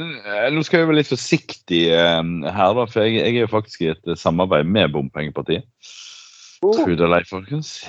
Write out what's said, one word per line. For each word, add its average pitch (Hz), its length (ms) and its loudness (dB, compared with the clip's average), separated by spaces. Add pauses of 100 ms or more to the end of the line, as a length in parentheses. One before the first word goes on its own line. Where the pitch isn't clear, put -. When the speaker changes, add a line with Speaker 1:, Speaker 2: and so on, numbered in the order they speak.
(260)
Speaker 1:
eh, 104 240 0
nå 156 140 0
skal 170 160 2
jeg 165 80 2
være 156 100 4
litt 147 140 2
forsiktig, - 720 -2 (120)
eh, 85 560 2
her 98 240 2
da, 120 120 0
for 110 180 0
jeg, 113 160 0
jeg 113 160 0
er 117 100 0
jo 107 60 -6
faktisk 107 300 -4
i 80 100 0
et, - 160 -10
eh, 85 100 -4
samarbeid 85 480 0
med 92 260 2
Bompengepartiet. 73 720 -4 (1000)
Speaker 2:
Oh. 196 120 2
Speaker 1:
Tro 294 160 0
det 82 100 0
eller 85 220 2
ei, - 60 -12
folkens. 120 600 -10